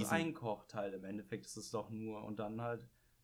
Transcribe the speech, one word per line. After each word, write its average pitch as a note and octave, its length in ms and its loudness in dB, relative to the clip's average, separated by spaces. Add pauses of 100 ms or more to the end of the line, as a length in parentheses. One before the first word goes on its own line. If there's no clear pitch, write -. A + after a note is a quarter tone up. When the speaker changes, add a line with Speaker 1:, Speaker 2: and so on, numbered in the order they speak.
Speaker 1:
Riesen- G2+ 120 6
Speaker 2:
Einkochteil A#2 800 2
im F#2+ 120 -4
Endeffekt G2+ 420 -4
ist - 100 -8
es G#2+ 140 -6
doch G#2+ 180 0
nur. A2 360 -2
Und G#2+ 140 -2
dann A2 220 0
halt A#2+ 260 0 (380)